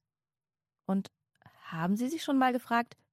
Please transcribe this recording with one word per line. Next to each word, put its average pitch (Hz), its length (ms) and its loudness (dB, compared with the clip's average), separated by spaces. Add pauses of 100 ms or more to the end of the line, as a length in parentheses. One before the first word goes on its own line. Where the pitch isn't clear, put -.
(880)
Und 190 240 -2 (540)
haben 170 320 -2
Sie 247 120 0
sich 320 160 -4
schon 277 140 2
mal 254 160 4
gefragt, 240 420 -2 (160)